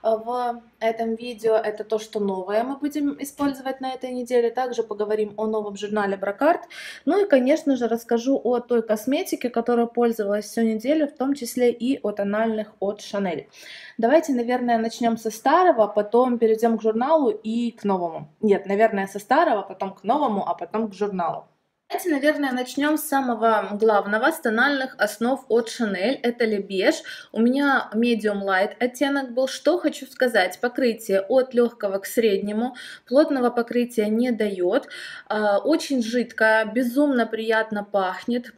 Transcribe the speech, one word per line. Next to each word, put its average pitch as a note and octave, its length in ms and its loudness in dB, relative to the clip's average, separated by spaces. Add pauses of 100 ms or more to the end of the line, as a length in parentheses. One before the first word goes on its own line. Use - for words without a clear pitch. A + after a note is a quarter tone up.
э, G#3+ 60 0
в A#3+ 520 -2 (200)
этом A3+ 340 -2
видео. A3 400 -2
Это G#3 300 -2
то, G#3+ 160 -2
что - 180 -10
новое G3 460 -2
мы C4+ 120 -6
будем C#4+ 460 -4
использовать C4+ 580 -4
на C4 120 -6
этой B3+ 180 -10
неделе. A#3+ 400 0
Также A#3+ 320 -2
поговорим G#3 540 -2
о A3 100 -2
новом G#3 300 -4
журнале G3+ 400 -2
Брокарт. G3+ 460 0 (420)
Ну F#4+ 200 4
и, G4 40 -2
конечно C#4 480 4
же, A#3+ 100 -2
расскажу A#3 560 0
о B3 160 2
той A#3+ 240 0
косметике, B3+ 680 -2
которой A#3 380 0
пользовалась G#3+ 600 0
всю - 160 -2
неделю, A#3+ 440 2
в C#4+ 60 -10
том C4+ 220 -2
числе A#3+ 360 0
и A#3+ 320 -2
о G#3+ 80 0
тональных G#3+ 680 -2
от G3+ 200 -4
Шанель. F#3+ 460 -6 (500)
Давайте, C#4+ 360 2
наверное, A#3+ 460 0
начнём A3+ 380 -2
со A3 140 -6
старого, C#4+ 560 4
потом A#3 540 2
перейдём A3 380 2
к G3+ 40 -6
журналу A#3+ 480 2
и A3+ 400 -4
к - 140 -18
новому. F3 440 -2 (120)
Нет, G3 260 2
наверное, G3+ 400 2
со G3 140 -10
старого, C4+ 420 2
потом - 320 -8
к - 80 -20
новому, A3 460 0
а F3 60 -2
потом G#3+ 360 -4
к - 40 -18
журналу. F#3 500 -4 (480)
Давайте, - 160 -4
наверное, C#4+ 440 0
начнём C#4 440 -2
с D4 80 -4
самого A3 720 0
главного, G#3+ 540 2
с - 80 -10
тональных C4 580 0
основ A#3 520 -2
от A#3 180 2
Шанель. G#3 540 -2
Это A#3+ 240 0
Le G3+ 200 -2
Beige. G3 360 0 (300)
У A3 100 -4
меня C4+ 500 2
Medium G#3 500 0
Light G3 380 0
оттенок C4 540 -2
был. C4 120 0
Что D4+ 320 0
хочу C4+ 280 -4
сказать. G#3 560 0
Покрытие A#3+ 580 0
от B3+ 320 0
лёгкого A#3 460 0
к G3 80 -8
среднему. G#3+ 680 0 (320)
Плотного C4+ 440 2
покрытия A#3+ 580 0
не A#3+ 220 2
даёт. G3+ 580 0 (400)
А, G#3 300 2
очень C#4 440 0
жидкое, A3 600 2
безумно A#3+ 640 2
приятно A3 580 -2
пахнет. G3+ 720 -4